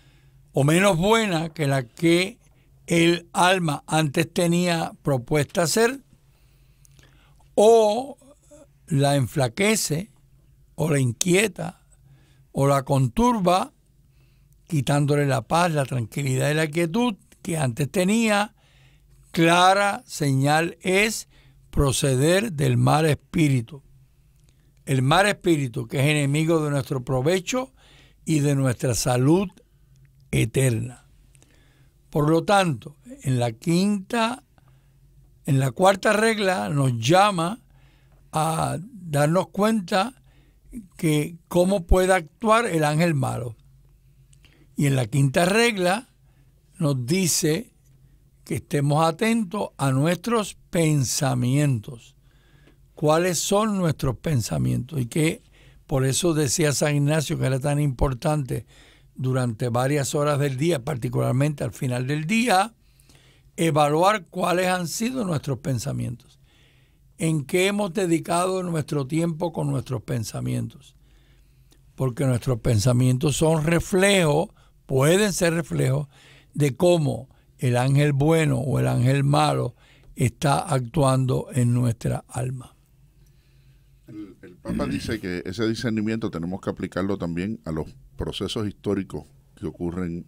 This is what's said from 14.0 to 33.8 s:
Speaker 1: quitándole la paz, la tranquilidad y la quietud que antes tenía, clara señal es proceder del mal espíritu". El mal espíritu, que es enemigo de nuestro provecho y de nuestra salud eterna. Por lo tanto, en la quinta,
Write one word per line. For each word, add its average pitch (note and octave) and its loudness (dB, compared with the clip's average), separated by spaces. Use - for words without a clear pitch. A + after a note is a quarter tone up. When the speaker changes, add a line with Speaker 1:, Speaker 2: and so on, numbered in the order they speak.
Speaker 1:
quitándole C#3+ 0
la C3 0
paz, E3+ 0
la D3 -2
tranquilidad C3 -4
y - 0
la D#3+ 0
quietud E3+ -2
que E3+ -6
antes C3 -2
tenía, G#3 0
clara F#3 4
señal C#3+ 0
es G3+ 0
proceder D3 0
del C3+ 0
mal C#3 2
espíritu". C#3+ -2
El C3 0
mal E3 4
espíritu, C#3+ -2
que C#3 -4
es C3 4
enemigo D3+ 2
de D3+ -2
nuestro C#3 -4
provecho F3 -2
y D#3 0
de C#3+ 2
nuestra C3 -2
salud C#3 2
eterna. B2 -2
Por D3 0
lo E3 2
tanto, E3+ 0
en B2+ 0
la A#2+ 0
quinta, G3+ -2